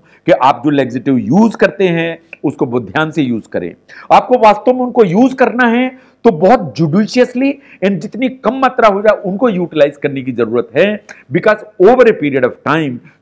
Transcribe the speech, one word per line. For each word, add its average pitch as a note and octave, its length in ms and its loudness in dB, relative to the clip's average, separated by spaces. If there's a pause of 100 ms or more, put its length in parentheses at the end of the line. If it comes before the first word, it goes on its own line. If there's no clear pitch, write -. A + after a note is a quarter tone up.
(260)
कि E3 60 4
आप C3+ 340 2
जो D#3 40 0
लैक्सेटिव C3+ 480 0
यूज़ F3+ 400 2
करते G3 300 0
हैं, E3 320 -4 (240)
उसको D#3+ 220 -4
बहुत C3 180 -4
ध्यान D#3 280 -4
से D#3+ 100 -4
यूज़ A#2+ 280 -4
करें। F2 260 -8 (380)
आपको A3 240 4
वास्तव G#3+ 360 4
में B3+ 80 -4
उनको B3 220 2
यूज़ A#3 320 2
करना B3 320 0
है, B3+ 560 -4
तो - 80 4
बहुत F#3 500 2
judiciously B3 720 0 (300)
and F#3 80 0
जितनी G#3+ 380 -6
कम B3+ 260 -6
मात्रा B3 320 0
हो G3+ 140 0
जाए, G#3 200 0
उनको G3+ 280 -2
यूटिलाइज D#3 480 -2
करने C3+ 240 -6
की B2+ 100 -8
जरूरत A2+ 460 -2
है, G3+ 260 0 (300)
because G3+ 560 2
over B3+ 160 6
a A3 80 4
period C#3 300 -4
of A2+ 80 0 (160)
time C#3+ 300 -2 (240)